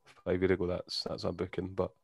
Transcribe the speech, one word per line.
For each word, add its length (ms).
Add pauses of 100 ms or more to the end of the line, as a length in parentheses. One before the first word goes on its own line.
(260)
Five 160
year 120
ago, 140
that's, 400
that's 160
a 80
booking. 420
But 180 (120)